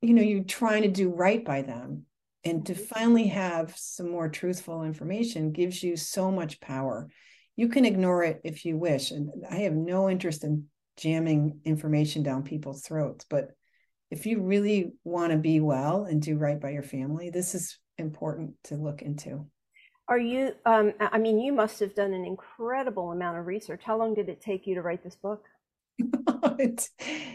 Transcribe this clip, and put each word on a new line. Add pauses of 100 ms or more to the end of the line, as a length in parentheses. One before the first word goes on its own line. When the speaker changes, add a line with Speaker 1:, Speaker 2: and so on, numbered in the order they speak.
Speaker 1:
you
know,
you're
trying
to
do
right
by
them. (400)
And
to
Speaker 2:
Mm-hmm.
Speaker 1:
finally
have
some
more
truthful
information
gives
you
so
much
power. (480)
You
can
ignore
it
if
you
wish.
And (200)
I
have
no
interest
in (320)
jamming
information
down
people's
throats,
but (600)
if
you
really (120)
wanna
be
well
and
do
right
by
your
family,
this
is (180)
important (120)
to
look
into. (600)
Speaker 2:
Are
you, (140)
um,
I,
I
mean,
you
must
have
done
an
incredible
amount
of
research.
How
long
did
it
take
you
to
write
this
book? (540)
Speaker 1:
<laughs> (360)
It, (480)